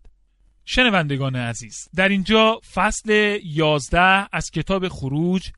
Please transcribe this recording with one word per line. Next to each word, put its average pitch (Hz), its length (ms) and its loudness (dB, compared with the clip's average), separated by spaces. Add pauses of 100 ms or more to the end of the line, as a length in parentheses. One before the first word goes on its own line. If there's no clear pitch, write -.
(720)
شنوندگان 147 640 0
عزیز، 117 600 -8
در 190 120 2
اینجا 220 520 4 (140)
فصل 214 680 0
یازده 170 880 0
از 160 180 -6
کتاب 185 380 -4
خروج 156 680 -2